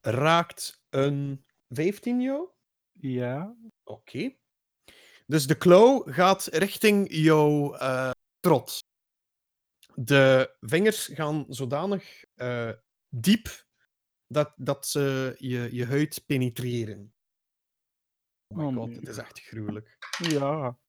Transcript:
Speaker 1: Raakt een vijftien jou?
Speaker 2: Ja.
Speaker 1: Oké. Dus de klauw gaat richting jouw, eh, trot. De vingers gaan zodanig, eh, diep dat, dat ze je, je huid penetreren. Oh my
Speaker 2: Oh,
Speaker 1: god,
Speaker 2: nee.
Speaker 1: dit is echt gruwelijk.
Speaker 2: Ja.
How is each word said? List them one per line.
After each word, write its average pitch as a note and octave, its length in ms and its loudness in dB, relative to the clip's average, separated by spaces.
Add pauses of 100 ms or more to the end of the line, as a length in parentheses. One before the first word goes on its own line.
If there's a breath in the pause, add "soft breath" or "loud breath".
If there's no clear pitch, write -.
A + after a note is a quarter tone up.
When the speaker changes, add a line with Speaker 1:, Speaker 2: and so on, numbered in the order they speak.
Speaker 1:
Raakt D3+ 880 -2
een C#3 540 -2 (240)
vijftien G3 520 -4
jou? C#4 280 -4 (440)
Speaker 2:
Ja. C3+ 640 -6 (280)
Speaker 1:
Oké. E3 520 -12 (920 soft breath)
Dus C#3+ 200 0
de D3 100 2
klauw G#3+ 500 8
gaat F#3 400 2
richting G3 680 2
jouw, D3+ 600 4
eh, C3 360 -2 (300)
trot. D#3 380 2 (1160)
De C3 680 4
vingers F#3+ 460 0
gaan D3+ 420 -4
zodanig, C#3+ 760 -6 (100)
eh, A#2+ 380 -6 (360)
diep F3+ 560 -2 (600)
dat, D3 300 -2
dat C3+ 300 -6
ze C3 520 -2
je, A#2+ 360 -6
je B2 120 -4
huid C#3+ 400 -2
penetreren. A#2+ 880 -4 (1300)
Oh - 100 -14
my D#3 60 -4
Speaker 2:
Oh, C3+ 120 -4
Speaker 1:
god, A2+ 120 -8
Speaker 2:
nee. A#2 120 -14
Speaker 1:
dit - 80 -14
is A2+ 80 -12
echt - 240 -16
gruwelijk. G#2+ 560 -12 (220)
Speaker 2:
Ja. C#3+ 600 -2 (100)